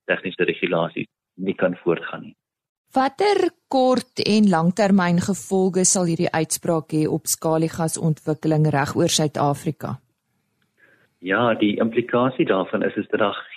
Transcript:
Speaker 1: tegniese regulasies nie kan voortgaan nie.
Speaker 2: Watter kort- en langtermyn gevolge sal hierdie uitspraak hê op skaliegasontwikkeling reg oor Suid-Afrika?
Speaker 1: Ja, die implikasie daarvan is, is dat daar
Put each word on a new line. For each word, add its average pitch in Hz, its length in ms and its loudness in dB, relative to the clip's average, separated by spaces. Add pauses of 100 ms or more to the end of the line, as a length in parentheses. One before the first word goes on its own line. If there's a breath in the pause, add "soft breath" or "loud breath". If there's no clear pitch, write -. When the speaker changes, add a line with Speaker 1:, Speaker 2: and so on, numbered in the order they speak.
Speaker 1:
tegniese 90 400 -4
regulasies 85 640 -2 (280)
nie 92 200 -6
kan 90 220 0
voortgaan - 460 -4
nie. - 140 -20 (560)
Speaker 2:
Watter 370 580 0 (180)
kort- 254 580 0
en 214 220 4
langtermyn 175 720 2
gevolge 190 640 -2
sal 185 200 0
hierdie 165 260 0
uitspraak 160 640 -2
hê 156 140 2
op - 200 -4
skaliegasontwikkeling 160 1400 0
reg 143 260 -2
oor 165 120 2
Suid-Afrika? - 920 -2 (1160 soft breath)
Speaker 1:
Ja, 107 360 0
die 104 220 0
implikasie 120 680 0
daarvan 98 360 0
is, 95 120 -2
is 101 140 -4
dat 101 120 -2
daar 101 260 -2 (100)